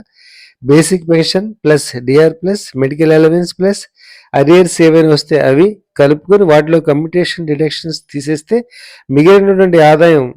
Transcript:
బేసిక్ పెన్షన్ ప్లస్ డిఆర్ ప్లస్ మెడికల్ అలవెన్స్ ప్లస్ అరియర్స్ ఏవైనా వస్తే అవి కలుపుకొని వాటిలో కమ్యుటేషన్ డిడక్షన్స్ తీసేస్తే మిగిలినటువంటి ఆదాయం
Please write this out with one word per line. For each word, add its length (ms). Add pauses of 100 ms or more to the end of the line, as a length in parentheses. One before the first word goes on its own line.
(640)
బేసిక్ 440
పెన్షన్ 460
ప్లస్ 340 (100)
డిఆర్ 360
ప్లస్ 300 (120)
మెడికల్ 360
అలవెన్స్ 420
ప్లస్ 280 (520)
అరియర్స్ 480
ఏవైనా 280
వస్తే 300
అవి 280 (280)
కలుపుకొని 480
వాటిలో 380
కమ్యుటేషన్ 680
డిడక్షన్స్ 540
తీసేస్తే 540 (540)
మిగిలినటువంటి 720
ఆదాయం 440 (120)